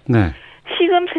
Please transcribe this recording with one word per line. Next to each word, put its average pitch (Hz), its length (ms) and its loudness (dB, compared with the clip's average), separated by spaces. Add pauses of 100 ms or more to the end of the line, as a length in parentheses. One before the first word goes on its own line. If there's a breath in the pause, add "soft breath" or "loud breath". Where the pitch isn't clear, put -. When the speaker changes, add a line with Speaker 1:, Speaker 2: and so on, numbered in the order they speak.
Speaker 1:
네. 120 140 2 (580 loud breath)
Speaker 2:
시금-, 359 300 0 (120)